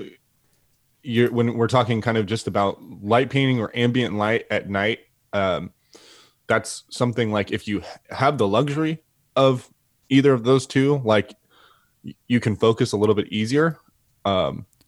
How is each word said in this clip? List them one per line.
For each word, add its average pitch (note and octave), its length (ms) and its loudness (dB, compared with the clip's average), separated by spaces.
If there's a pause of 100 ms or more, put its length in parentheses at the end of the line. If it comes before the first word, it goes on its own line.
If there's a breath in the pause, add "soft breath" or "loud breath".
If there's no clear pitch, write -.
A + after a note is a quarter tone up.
(1000)
you're, A#2 320 2
when A#2 240 0
we're A#2 100 2
talking A#2+ 320 0
kind A2+ 180 -2
of G#2+ 100 0
just G#2+ 200 -6
about G2+ 340 -2 (200)
light A#2 280 2
painting C3 300 0
or G#2 160 -6
ambient A#2+ 400 0
light G#2+ 340 -2
at G2+ 200 -4
night, G2+ 300 -2 (340)
um, F2+ 380 -2 (760 soft breath)
that's - 420 -2
something, A#2+ 420 -2
like, G2+ 200 -2
if G#2+ 160 -6
you G#2 120 -4
h-, - 60 -12 (260 loud breath)
have C3+ 260 0
the G#2+ 100 2
luxury D3 560 -2 (320)
of C3 340 2 (400)
either C3+ 220 6
of A#2+ 140 0
those C3 200 2
two, C#3 380 0
like, G#2+ 300 2 (720 soft breath)
y-, - 80 -16 (160)
you A#2+ 100 2
can A2 160 -2
focus A2+ 380 2
a G#2 40 -2
little G#2 180 2
bit G2+ 180 -2
easier. C#3 460 -2 (440)
Um, F2 420 -2 (220)